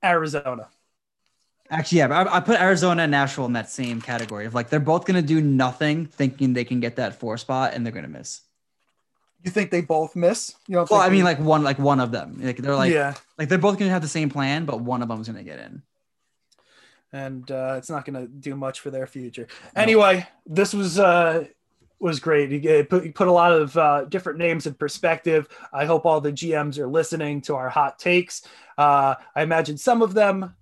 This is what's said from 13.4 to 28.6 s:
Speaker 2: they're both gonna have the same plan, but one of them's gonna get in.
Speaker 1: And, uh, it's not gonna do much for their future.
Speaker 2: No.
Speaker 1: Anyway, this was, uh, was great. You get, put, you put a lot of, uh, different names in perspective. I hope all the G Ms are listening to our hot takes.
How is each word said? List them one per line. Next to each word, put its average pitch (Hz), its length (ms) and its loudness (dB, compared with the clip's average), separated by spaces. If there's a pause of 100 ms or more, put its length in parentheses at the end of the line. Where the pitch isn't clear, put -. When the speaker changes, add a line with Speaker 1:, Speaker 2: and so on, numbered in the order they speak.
Speaker 2:
they're 185 80 2
both 190 200 2
gonna 196 140 0
have 185 100 -2
the 156 60 -8
same 151 220 -2
plan, 143 360 -4
but 131 140 -6
one 120 220 -4
of 120 80 -6
them's 110 180 -10
gonna 110 160 -14
get 76 160 -16
in. 52 220 -18 (1300)
Speaker 1:
And, 135 400 -12
uh, 131 260 -6
it's 127 120 -14
not 147 160 -8
gonna 135 220 -12
do 139 280 -12
much 135 240 -8
for 147 100 -12
their 131 180 -8
future. 123 400 -14 (280)
Speaker 2:
No. 196 60 0
Speaker 1:
Anyway, 208 460 4 (180)
this 190 280 0
was, 190 260 -2
uh, 170 460 4 (540)
was 165 200 -2
great. 147 320 2
You 147 80 -4
get, 147 300 4
put, 180 160 2
you 160 60 -8
put 185 160 2
a 180 40 6
lot 175 200 6
of, 156 240 2
uh, 147 300 4
different 170 340 -6
names 165 280 -2
in 143 80 -8
perspective. 156 720 0 (260)
I 139 120 -2
hope 160 200 2
all 156 160 2
the 147 100 -2
G 160 200 -6
Ms 147 280 -4
are 135 80 -4
listening 151 540 -2
to 147 140 -6
our 131 140 -6
hot 139 300 -2
takes. 180 440 -2 (340)